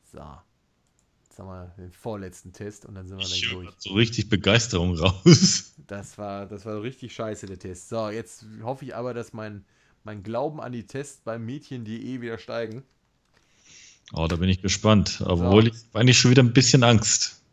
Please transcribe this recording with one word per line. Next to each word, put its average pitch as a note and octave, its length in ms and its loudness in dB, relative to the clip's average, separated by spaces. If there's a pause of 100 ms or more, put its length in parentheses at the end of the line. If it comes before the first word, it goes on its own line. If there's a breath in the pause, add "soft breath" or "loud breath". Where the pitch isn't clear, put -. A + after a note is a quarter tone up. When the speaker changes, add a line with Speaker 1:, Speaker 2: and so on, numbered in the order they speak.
Speaker 1:
So. - 160 -20 (1040)
Jetzt - 140 -20
haben G2 80 -16
wir F2+ 300 -16
den F#2 140 -18
vorletzten F#2+ 600 -12
Test G#2 320 -14
und G2 100 -18
dann F#2 120 -16
sind F#2+ 100 -16
wir F#2+ 100 -8
Speaker 2:
Ich - 0 -
Speaker 1:
gleich - 200 -4
Speaker 2:
höre G#2+ 100 -8
Speaker 1:
durch. F2+ 140 -14
Speaker 2:
grad - 100 -20
so G2 120 -12
richtig A2+ 360 0
Begeisterung F#2 680 0
raus. G2+ 840 4
<laughs> - 80 -20
Speaker 1:
Das - 300 -14
war, G2+ 300 -10
das G2 180 -16
war G#2+ 160 -8
richtig B2+ 340 -12
scheiße, A2 320 -8
der F#2 120 -14
Test. - 300 -14
So, A2+ 200 -6
jetzt A2 360 -12 (180)
hoffe C3 220 -10
ich B2 100 -12
aber, A#2+ 180 -8
dass A2+ 200 -10
mein, G#2 320 -14 (380)
mein G#2+ 200 -14
Glauben C3+ 380 -6
an A#2+ 100 -12
die A#2 160 -12
Tests - 340 -14
beim A2+ 240 -10
Mädchen C3 380 -12
punkt G#2+ 60 -12 (140)
de B2 180 -10
wieder A2+ 160 -10
steigen. A#2 460 -10 (1300 soft breath)
Speaker 2:
Oh, E2 140 -4
da E2+ 100 -2
bin F2+ 120 0
ich F#2+ 120 0
gespannt. G2+ 640 2
Obwohl, F#2 420 6
Speaker 1:
So. - 0 -
Speaker 2:
ich A#2 60 -2 (200)
hab A2 80 -4
eigentlich B2 160 6
schon B2 140 6
wieder B2+ 120 8
ein A#2+ 100 4
bisschen C3 300 6
Angst. - 520 2 (180)